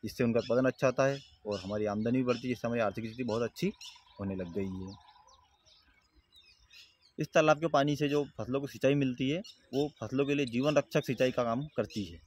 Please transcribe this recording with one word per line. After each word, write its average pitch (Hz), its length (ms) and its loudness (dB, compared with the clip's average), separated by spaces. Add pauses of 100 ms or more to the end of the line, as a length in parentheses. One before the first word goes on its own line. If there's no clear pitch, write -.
जिससे 110 200 -2
उनका 117 160 2
उत्पादन 123 260 0
अच्छा 131 220 2
होता 131 180 2
है 139 140 -2 (260)
और 104 140 -4
हमारी 104 260 -4
आमदनी 110 320 0
भी 131 60 2
बढ़ती 123 240 0
है, - 20 -4
जिससे 120 180 -4
हमारी 117 140 0
आर्थिक 107 240 -2
स्थिति 113 180 -8
बहुत 117 180 0
अच्छी 143 300 -2 (480)
होने 98 160 -4
लग 90 180 -8
गई 95 320 -6
है। 98 240 -16 (2000)
इस 156 140 -2
तालाब 156 260 6
के 160 80 -2
पानी 147 280 4
से 147 140 0
जो 147 160 2
फसलों 123 360 -4
को 139 60 -8
सिंचाई 131 280 2
मिलती 131 340 0
है, 160 100 -2 (340)
वो 139 180 2 (120)
फसलों 131 220 0
के 139 100 0
लिए 143 100 0
जीवन 131 300 2
रक्षक 143 300 2
सिंचाई 127 260 2
का 127 120 0
काम 120 220 0
करती 110 400 -4
है। 85 220 -16